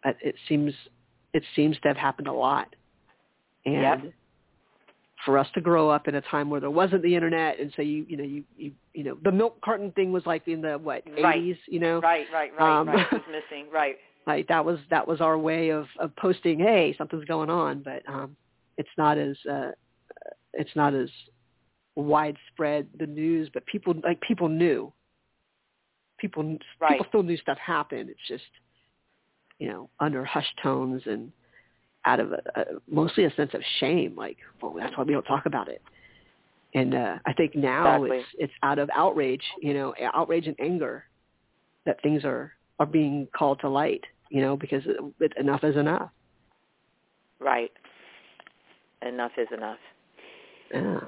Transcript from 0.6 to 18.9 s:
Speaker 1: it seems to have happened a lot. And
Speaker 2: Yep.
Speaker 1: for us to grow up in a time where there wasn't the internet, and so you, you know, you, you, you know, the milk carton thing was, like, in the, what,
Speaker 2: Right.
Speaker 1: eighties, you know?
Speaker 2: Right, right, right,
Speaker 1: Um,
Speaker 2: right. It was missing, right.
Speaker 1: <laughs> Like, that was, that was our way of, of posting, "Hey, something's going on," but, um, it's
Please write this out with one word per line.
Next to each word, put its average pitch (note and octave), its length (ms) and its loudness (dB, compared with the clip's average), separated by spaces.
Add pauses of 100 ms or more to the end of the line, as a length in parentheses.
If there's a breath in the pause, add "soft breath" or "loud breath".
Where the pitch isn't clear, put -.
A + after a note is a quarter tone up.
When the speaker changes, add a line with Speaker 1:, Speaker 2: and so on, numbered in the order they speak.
Speaker 1:
it E3+ 80 4 (140)
seems D3+ 260 4
to D3+ 60 4
have C#3 80 2
happened C#3 320 -2
a C3+ 40 -4
lot. C3 420 0 (880)
And C#3 400 2
Speaker 2:
Yep. E3+ 80 -12 (1120)
Speaker 1:
for C#3 140 4
us C#3 160 2
to F#3+ 60 0
grow E3 280 4
up D3 200 2
in C#3+ 80 -2
a C#3+ 40 -2
time D3 300 -2
where D3 80 -2
there C#3+ 120 -4
wasn't F3+ 320 2
the F3 120 4
internet, E3 460 0
and D3 160 -6
so D#3 60 -4
you, D3+ 260 -4
you E3 80 -8
know, C#3+ 80 -6
you, C#3+ 180 -8 (140)
you, C#3+ 160 -12 (200)
you D3 120 -10
know, C#3 180 -6
the F#3 80 4
milk A3+ 300 2
carton G3+ 320 -4
thing F#3+ 180 2
was, F#3 160 -2
like, E3 220 -2
in D#3+ 140 -4
the, D3+ 160 -2
what, D3 260 -6 (180)
Speaker 2:
Right. E3 140 6
Speaker 1:
eighties, E3+ 200 -2 (100)
you F3 120 -4
know? E3 220 2
Speaker 2:
Right, E3 320 2
right, D#3 260 -2
right, D#3 220 6
Speaker 1:
Um, D#3+ 80 0
Speaker 2:
right. F3 180 4
It - 60 -2
was - 180 -2
missing, D3+ 420 -10
right. D3 300 0
Speaker 1:
<laughs> - 40 -20 (180)
Like, D3+ 220 -2
that D#3+ 180 2
was, E3 140 0 (120)
that D#3+ 180 2
was D#3 120 -2
our D#3+ 160 4
way D#3+ 340 0
of, D3+ 160 -2 (120)
of D3+ 160 -6
posting, F3 460 0
"Hey, F#3 360 4
something's D3+ 280 -8
going D#3 260 -4
on," D3+ 320 -2
but, C3+ 260 -12
um, C#3 280 -10 (400)
it's D3 200 -6